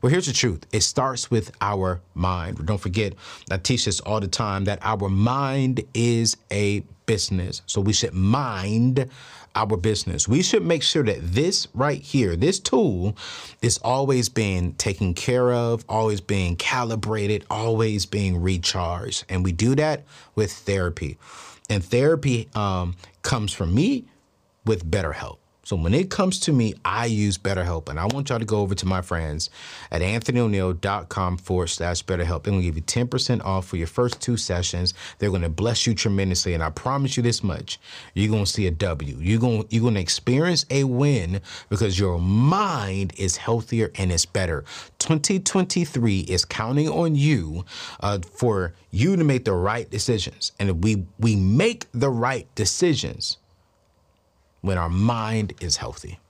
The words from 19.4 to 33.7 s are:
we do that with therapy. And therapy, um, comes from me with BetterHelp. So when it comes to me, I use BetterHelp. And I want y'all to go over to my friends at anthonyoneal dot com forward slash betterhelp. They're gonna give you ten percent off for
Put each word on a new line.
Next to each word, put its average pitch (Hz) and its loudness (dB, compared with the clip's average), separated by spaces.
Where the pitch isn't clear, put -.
we 92 0
do 110 4
that 151 2
with 107 0
therapy. 90 -2
And 104 2
therapy, 131 2
um, 92 -2
comes 104 -2
from 87 -2
me 139 2
with 87 0
BetterHelp. 82 -4
So 101 -4
when 85 2
it 185 2
comes 190 0
to 160 2
me, 113 2
I 107 -2
use 104 2
BetterHelp. 87 -2
And 76 -4
I 87 0
want 139 -4
y'all 120 0
to 113 -4
go 104 2
over 98 0
to 92 -6
my 92 0
friends 78 -4
at 80 0
anthonyoneal 101 0
dot 98 -2
com 90 0
forward 90 -2
slash 85 -4
betterhelp. 85 -2
They're 101 0
gonna 95 2
give 85 -2
you 82 -6
ten 123 -2
percent 123 -2
off 95 -2
for - -8